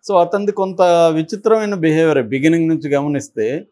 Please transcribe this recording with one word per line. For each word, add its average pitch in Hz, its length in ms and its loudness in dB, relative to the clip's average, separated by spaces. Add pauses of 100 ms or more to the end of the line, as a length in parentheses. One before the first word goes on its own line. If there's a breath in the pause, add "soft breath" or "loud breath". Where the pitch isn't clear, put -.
(120)
So 196 40 0
అతనిది 202 360 0
కొంత 190 300 -4 (320)
విచిత్రమైన 208 640 -2
బిహేవియర్. 156 520 0
Beginning 160 400 0
నుంచి 156 280 -2
గమనిస్తే 139 760 -4